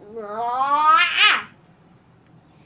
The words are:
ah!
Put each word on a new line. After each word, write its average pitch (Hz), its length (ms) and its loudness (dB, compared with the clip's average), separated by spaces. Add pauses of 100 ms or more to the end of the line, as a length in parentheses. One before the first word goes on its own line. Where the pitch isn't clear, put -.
(220)
ah! 294 1300 0 (1160)